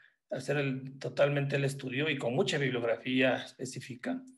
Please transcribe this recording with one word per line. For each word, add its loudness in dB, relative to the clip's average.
a -4
hacer 0
el, -2
totalmente 2
el 2
estudio -2
y -2
con -2
mucha 2
bibliografía 2
específica, -8